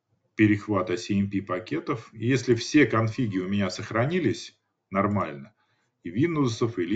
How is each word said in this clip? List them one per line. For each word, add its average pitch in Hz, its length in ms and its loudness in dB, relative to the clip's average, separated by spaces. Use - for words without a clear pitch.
перехват 104 540 2
А 90 80 -2
С - 140 -10
М 98 180 2
П 98 120 -2
пакетов. 117 720 -6
И 110 140 -6
если 127 280 2
все 143 300 4
конфиги 110 540 0
у 92 80 -4
меня 101 220 0
сохранились 127 880 -2
нормально, 95 640 -2
и 85 80 -10
Windows, 139 500 0
и 85 40 -2